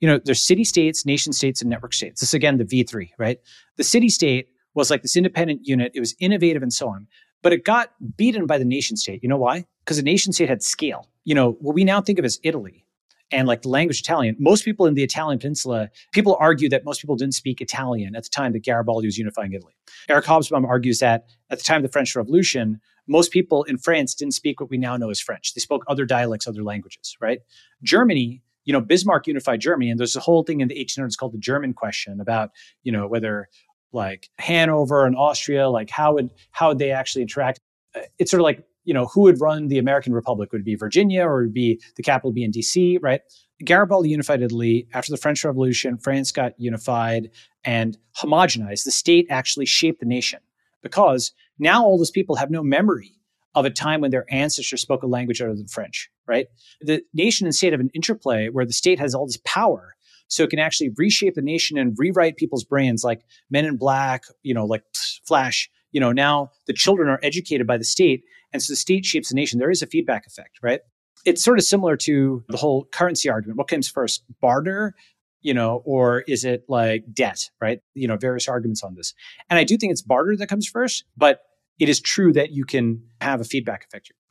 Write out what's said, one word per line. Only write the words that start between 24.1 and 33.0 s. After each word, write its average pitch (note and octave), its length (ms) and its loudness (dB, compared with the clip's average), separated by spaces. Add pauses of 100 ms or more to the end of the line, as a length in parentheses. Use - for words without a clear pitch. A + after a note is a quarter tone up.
didn't C#3+ 200 -6
speak - 260 -6
what C3 100 -10
we C3 80 -4
now B2 180 -4
know A#2 140 -4
as G2+ 80 -6
French. - 360 -10
They A#2+ 60 -10
spoke C#3+ 280 -4
other C#3 160 -2
dialects, A#2+ 420 -2
other G#2+ 160 -10
languages, - 580 -12
right? A#2+ 200 -2 (420)
Germany, D3 600 2 (220)
you C#3 80 0
know, C#3 80 4
Bismarck F3 460 2
unified C3+ 340 -2
Germany, C3 300 0
and A#2 80 -2
there's A#2+ 160 -2
a C3+ 60 -4
whole E3 240 4
thing D#3 160 -4
in B2+ 80 0
the A2+ 100 -6
eighteen C3+ 240 -8
hundreds A#2+ 140 -6
called B2 160 -8
the A2+ 60 -10
German C3 360 -4
question G#2 460 -8
about, A2 320 -4 (320)
you B2+ 80 -2
know, G2+ 160 -2